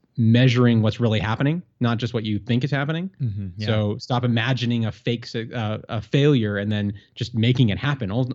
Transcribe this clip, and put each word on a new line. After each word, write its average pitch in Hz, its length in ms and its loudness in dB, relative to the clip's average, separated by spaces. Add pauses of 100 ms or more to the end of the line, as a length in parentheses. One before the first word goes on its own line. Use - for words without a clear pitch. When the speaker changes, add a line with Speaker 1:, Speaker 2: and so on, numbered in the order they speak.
(180)
Speaker 1:
measuring 120 640 6
what's 107 160 0
really 110 200 2
happening, 139 440 -2 (160)
not 120 180 0
just 117 160 -6
what 113 100 -2
you 107 140 -2
think 120 260 -2
is 151 60 -2
happening. 160 400 -2 (120)
Speaker 2:
Mm-hmm. 101 260 -4 (100)
Yeah. 104 80 -8
Speaker 1:
So 107 320 0
stop 120 280 -4
imagining 117 600 0
a 110 60 -2
fake, 120 340 -6
s-, - 100 -10
uh, 113 440 -4 (100)
a 110 120 -6
failure 131 560 2
and 104 140 -2
then 104 220 -2 (220)
just - 180 -6
making 120 360 4
it 95 100 -4
happen. 135 320 -4
Al-, 120 240 -2